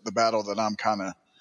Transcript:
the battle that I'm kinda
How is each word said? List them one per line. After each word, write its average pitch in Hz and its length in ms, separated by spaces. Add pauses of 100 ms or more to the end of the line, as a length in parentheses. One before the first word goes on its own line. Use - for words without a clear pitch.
the 110 80
battle 113 320
that 101 160
I'm 107 160
kinda 101 400 (260)